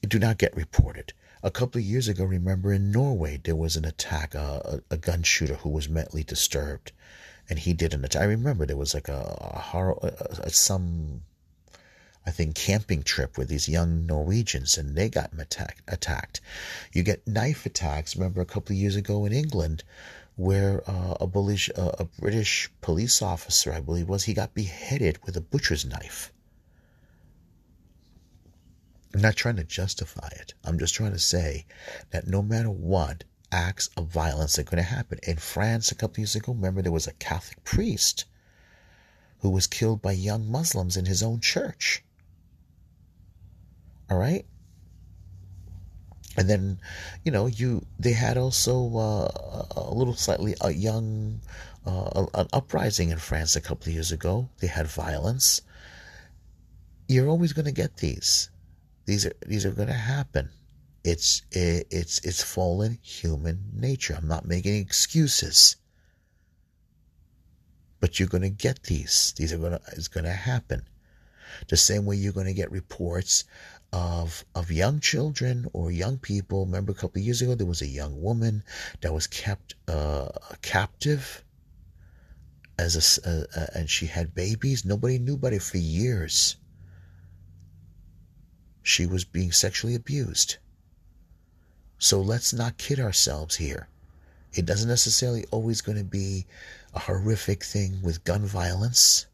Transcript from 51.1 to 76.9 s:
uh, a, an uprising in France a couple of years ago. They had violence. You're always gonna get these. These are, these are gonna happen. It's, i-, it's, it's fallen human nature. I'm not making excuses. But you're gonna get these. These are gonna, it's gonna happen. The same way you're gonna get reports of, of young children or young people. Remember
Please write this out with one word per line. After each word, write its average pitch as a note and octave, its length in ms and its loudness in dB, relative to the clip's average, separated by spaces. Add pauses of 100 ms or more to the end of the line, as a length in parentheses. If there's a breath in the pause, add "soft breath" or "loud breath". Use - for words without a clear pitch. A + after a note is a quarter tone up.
uh, F#2 480 0
a, - 60 0
an F#2 140 2
uprising G#2 560 2
in E2 80 0
France D#2 400 0
a D#2 40 -2
couple - 280 -6
of E2 40 0
years D#2+ 200 -2
ago. F#2+ 340 0 (140)
They F#2 60 0
had D#2+ 200 0
violence. D#2+ 760 0 (1500 loud breath)
You're C3 180 6
always E3 240 4
gonna D3 220 -2
get D#3 240 -2
these. - 500 0 (580)
These G2+ 200 2
are, E2+ 80 -2 (120)
these G2+ 200 0
are G2+ 60 2
gonna A2 220 0
happen. B2 560 -2 (540)
It's, - 380 2 (140)
i-, F2 340 2
it's, E2+ 340 -2
it's - 200 -2
fallen F#2+ 580 0
human E2 580 -2 (140)
nature. B2 420 -2
I'm D#2+ 120 -4
not E2 180 -2
making F2+ 300 0
excuses. - 1000 6 (2250)
But - 200 0
you're F#2+ 100 4
gonna F#2 200 2
get G#2 340 -2
these. - 520 2
These D#2+ 180 -2
are E2+ 40 -4
gonna, E2+ 240 -2 (120)
it's D#2 140 -8
gonna E2+ 240 -2
happen. F#2+ 520 -2 (840 loud breath)
The - 100 4
same G2+ 280 4
way G2+ 100 2
you're G2+ 160 2
gonna F#2+ 220 -2
get F#2 180 -2
reports F2+ 720 0 (500 loud breath)
of, E2+ 520 -2 (100)
of E2+ 160 -2
young G2+ 280 4
children B2+ 720 0
or E2+ 180 0
young F#2 260 0
people. G2 480 -2
Remember F#2 260 0